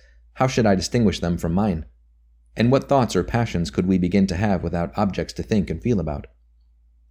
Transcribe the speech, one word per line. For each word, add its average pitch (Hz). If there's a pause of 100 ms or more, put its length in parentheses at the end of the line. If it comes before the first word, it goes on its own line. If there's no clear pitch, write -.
(320)
how 131
should 131
I 101
distinguish 95
them 85
from 85
mine? 92 (720)
And 117
what 135
thoughts 131
or 90
passions 101
could 90
we 95
begin 92
to 92
have 92
without 85
objects -
to -
think 98
and 80
feel 117
about? 78 (840)